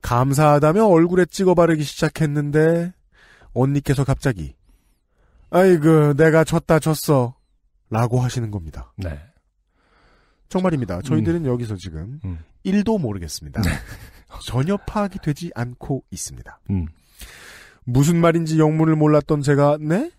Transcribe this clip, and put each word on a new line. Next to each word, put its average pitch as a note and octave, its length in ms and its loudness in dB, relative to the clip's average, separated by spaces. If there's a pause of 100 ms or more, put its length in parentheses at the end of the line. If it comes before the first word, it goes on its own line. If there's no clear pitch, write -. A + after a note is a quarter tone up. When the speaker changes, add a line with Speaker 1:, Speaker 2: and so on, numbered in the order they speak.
Speaker 1:
감사하다며 D3 840 2
얼굴에 F3 400 4
찍어 F#3 300 0
바르기 E3 280 2
시작했는데 D#3 1080 -2 (600)
언니께서 C#3 500 0
갑자기 A2+ 520 -4 (960)
"아이고, D#3+ 640 4
내가 D#3+ 280 4
졌다, D#3+ 360 0
졌어" C#3 560 0 (540)
라고 A#2+ 300 0
하시는 A#2+ 320 -4
겁니다. E2+ 460 -12
Speaker 2:
네. E2 220 -10 (1300)
Speaker 1:
정말입니다. C#3 520 -4
저희들은 C#3 440 -2
Speaker 2:
음. B2+ 60 -2
Speaker 1:
여기서 A#2+ 260 -4
지금 F#2 480 -14
Speaker 2:
음. F2 140 -10 (240)
Speaker 1:
일도 G#3 340 0
모르겠습니다. G2 640 -8
Speaker 2:
네. F2 80 0
Speaker 1:
<laughs> - 760 -12
전혀 C#3 320 -2
파악이 G3 420 -6
되지 D#3 360 -6
않고 B2 560 -8
있습니다. - 480 -16 (120)
Speaker 2:
음. F2+ 160 -2 (1000)
Speaker 1:
무슨 C#3+ 320 2
말인지 E3 420 2
영문을 D#3 360 2
몰랐던 D3+ 480 2
제가 C#3+ 360 2
"네?" F3+ 400 -4